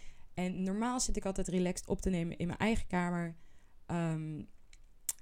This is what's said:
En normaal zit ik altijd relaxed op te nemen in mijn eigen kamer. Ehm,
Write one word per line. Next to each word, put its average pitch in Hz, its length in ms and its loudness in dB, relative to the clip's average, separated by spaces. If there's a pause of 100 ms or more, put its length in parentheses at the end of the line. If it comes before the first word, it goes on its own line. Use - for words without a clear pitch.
(340)
En 180 300 0
normaal 220 360 0
zit - 180 4
ik - 80 -2
altijd 196 220 2
relaxed 180 400 2
op - 140 0
te 185 80 2
nemen 170 280 0
in 175 100 0
mijn - 120 -2
eigen 220 280 4
kamer. 175 480 0 (500)
Ehm, 160 560 0 (800)